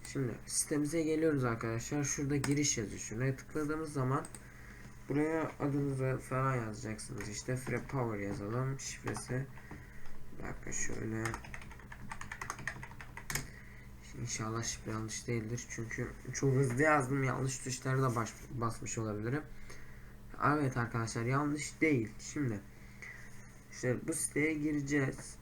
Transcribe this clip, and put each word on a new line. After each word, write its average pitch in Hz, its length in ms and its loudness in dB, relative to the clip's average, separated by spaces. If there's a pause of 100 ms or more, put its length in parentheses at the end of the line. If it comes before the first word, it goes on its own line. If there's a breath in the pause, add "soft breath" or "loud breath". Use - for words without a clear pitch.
(120)
Şimdi 131 220 0 (120)
sitemize 151 560 2
geliyoruz 156 420 6
arkadaşlar. 117 600 2
Şurada 143 320 2
giriş 139 420 4
yazıyor. 98 220 -2
Şuraya 131 360 0
tıkladığımız 156 560 -2
zaman 139 320 2 (840 loud breath)
buraya 151 520 4
adınızı 135 580 2 (100)
falan 131 280 4
yazacaksınız. 107 720 -4
İşte 123 280 -2
Free 120 260 0
Power 110 440 0
yazalım. 113 540 0
Şifresi. 127 680 -4 (920 loud breath)
Bir - 40 -4
dakika - 300 -4
şöyle. 113 520 0 (3000 loud breath)
İnşallah 113 400 0
şifre - 280 -4
yanlış 110 380 -4
değildir. 117 400 0
Çünkü 117 400 -4 (240)
çok 135 220 6
hızlı 131 280 6
yazdım. 139 420 6
Yanlış 131 340 0
tuşları 131 440 0
da 120 140 4
baş-, 110 180 0 (160)
basmış 117 480 -2
olabilirim. 110 440 0 (1000 loud breath)
Evet 139 320 4
arkadaşlar 117 460 0
yanlış 147 580 2
değil. 135 380 6
Şimdi 120 420 0 (1120 loud breath)
işte 120 240 2 (120)
bu 160 40 0
siteye 156 420 2
gireceğiz. 147 880 0